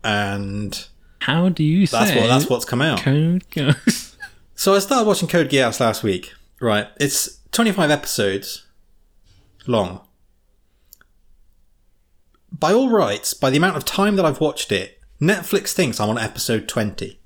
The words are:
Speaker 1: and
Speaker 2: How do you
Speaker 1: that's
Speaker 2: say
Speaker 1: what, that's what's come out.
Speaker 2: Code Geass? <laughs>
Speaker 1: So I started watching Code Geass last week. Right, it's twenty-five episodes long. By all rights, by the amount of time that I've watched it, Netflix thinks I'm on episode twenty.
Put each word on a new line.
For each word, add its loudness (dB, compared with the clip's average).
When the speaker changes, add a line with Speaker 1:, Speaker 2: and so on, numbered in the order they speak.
Speaker 1:
and -4
Speaker 2:
How 2
do -2
you 4
Speaker 1:
that's 2
Speaker 2:
say 2
Speaker 1:
what, 4
that's 4
what's -2
come -4
out. 0
Speaker 2:
Code 2
Geass? -2
<laughs> -20
Speaker 1:
So 2
I 4
started 0
watching 0
Code 2
Geass 2
last 0
week. -2
Right, 0
it's -2
twenty-five 2
episodes -2
long. -2
By 0
all 2
rights, 0
by 0
the 2
amount 2
of -8
time 0
that 2
I've -2
watched -2
it, -4
Netflix 0
thinks -2
I'm 0
on -2
episode -4
twenty. -6